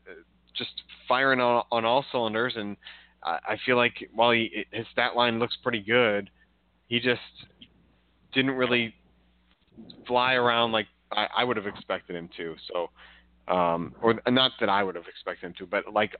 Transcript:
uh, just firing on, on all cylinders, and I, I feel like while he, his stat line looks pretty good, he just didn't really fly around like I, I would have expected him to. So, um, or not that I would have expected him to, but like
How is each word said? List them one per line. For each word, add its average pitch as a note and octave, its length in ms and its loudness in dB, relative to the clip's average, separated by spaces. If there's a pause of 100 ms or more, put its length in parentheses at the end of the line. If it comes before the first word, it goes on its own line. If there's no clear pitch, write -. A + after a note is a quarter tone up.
uh, F#2 60 -18 (420)
just - 140 -8 (380)
firing C3 320 2
on, A#2+ 320 4
on A2+ 140 2
all B2+ 260 2
cylinders, A#2 460 -2
and G2+ 180 -8 (480)
I, E2 240 -4
I G#2+ 180 -4
feel B2+ 120 4
like A#2+ 160 4 (200)
while A#2 180 4
he, A2+ 400 0
his A2+ 200 -8
stat A#2+ 240 -2
line A#2+ 240 2
looks A#2+ 240 -2
pretty A#2+ 160 -2
good, G#2 500 2 (580)
he A#2+ 120 -2
just A#2+ 200 0 (1120)
didn't C3+ 200 2
really A#2+ 420 0 (1120)
fly B2 280 2
around A#2+ 380 2
like G#2+ 140 0 (260)
I, G#2 160 0 (100)
I A#2 60 2
would B2 140 0
have G2 100 -6
expected F#2+ 480 -8
him F2 220 -10
to. E2 180 -8 (160)
So, - 800 -8
um, E2+ 480 0
or A2+ 280 2
not B2+ 300 2
that G#2+ 100 0
I G2 140 2
would F#2 120 -6
have E2+ 140 -12
expected - 380 -12
him F2 100 -14
to, F#2+ 80 -14
but G2 280 -4
like G#2+ 260 0